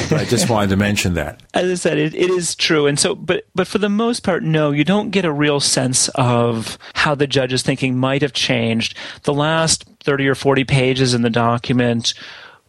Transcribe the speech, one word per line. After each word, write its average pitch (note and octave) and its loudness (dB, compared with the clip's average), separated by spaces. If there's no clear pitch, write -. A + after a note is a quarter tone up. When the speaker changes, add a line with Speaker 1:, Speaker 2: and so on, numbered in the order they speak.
Speaker 1:
But D#3 0
I - -4
just G#2+ 0
wanted G#2 2
to F#2+ 2
mention G2+ 0
that. D2 -6
Speaker 2:
<laughs> - -14
As F#3 0
I F#3 -2
said, D#3+ 0
it, D#3 -2
it F3+ 0
is F3+ -2
true. D3+ 2
And D3 0
so, F3+ 0
but, - -4
but F3+ 0
for - -4
the G3+ 0
most A#3 -2
part, F3+ 0
no, D#3 2
you D3 0
don't G3+ 0
get F#3 0
a D#3 0
real D3 2
sense C3 0
of A#2+ 0
how D3+ 0
the C#3 0
judge's B2+ 0
thinking C3 0
might C3+ 0
have C3 -2
changed. A2+ -2
The D3 0
last D#3+ 0
thirty C#3 0
or C3 2
forty C3+ 2
pages C3 2
in A#2+ 2
the A#2+ 2
document A#2+ 0